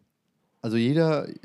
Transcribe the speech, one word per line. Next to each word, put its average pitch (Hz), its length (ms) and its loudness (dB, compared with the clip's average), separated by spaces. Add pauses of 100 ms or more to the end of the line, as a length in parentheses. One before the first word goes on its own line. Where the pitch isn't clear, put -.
(600)
also 113 160 -4
jeder 147 500 2 (180)